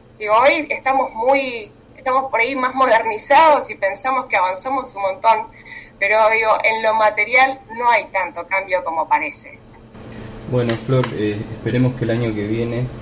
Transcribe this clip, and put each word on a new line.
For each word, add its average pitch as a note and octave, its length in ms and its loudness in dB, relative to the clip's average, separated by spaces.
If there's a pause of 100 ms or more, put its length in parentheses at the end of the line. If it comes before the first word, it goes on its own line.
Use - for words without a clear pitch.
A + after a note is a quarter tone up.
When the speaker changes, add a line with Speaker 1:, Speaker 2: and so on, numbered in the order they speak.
(180)
Speaker 1:
Digo, G#3+ 160 0
hoy C#4+ 340 4
estamos - 460 -2
muy, B3 560 0 (260)
estamos C4 340 -2
por A#3+ 100 0
ahí C4 160 0
más B3+ 180 -2
modernizados B3+ 960 4
y - 60 -14
pensamos B3+ 500 -2
que A3 100 -2
avanzamos G#3+ 600 -2
un G3+ 60 -8
montón, A3 440 2 (520)
pero G#3+ 320 4
digo, A3 200 2 (120)
en A3 200 0
lo A3 120 2
material A3 680 2 (140)
no A#3+ 140 -2
hay A#3 180 2
tanto - 400 -6
cambio F#3 380 -2
como D#3+ 240 -4
parece. D3+ 500 -4 (920)
Speaker 2:
Bueno, A#2+ 240 0 (120)
Flor, B2+ 260 2
eh, G#2 260 -2 (140)
esperemos B2 440 0
que A#2+ 80 -6
el A2+ 60 0
año A2+ 240 -2
que G#2 120 -4
viene, A#2 400 -2 (160)